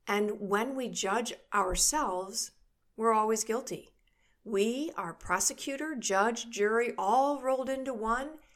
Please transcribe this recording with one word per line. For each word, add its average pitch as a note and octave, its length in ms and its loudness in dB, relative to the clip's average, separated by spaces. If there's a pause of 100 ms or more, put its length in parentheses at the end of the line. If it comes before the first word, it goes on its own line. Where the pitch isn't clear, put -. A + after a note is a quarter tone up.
and G#3 340 0
when G#3 340 0
we B3 140 -4
judge G#3 460 -2 (180)
ourselves, F#3+ 1000 0 (460)
we're A3 160 4
always A3 320 2
guilty. A3 460 -6 (520)
We A#3 520 0
are F3 180 -6
prosecutor, C#4 840 -2
judge, G#3+ 540 0
jury, A3+ 480 2
all C4 440 4
rolled C4 280 0
into C4+ 240 -4
one, B3 460 -2 (160)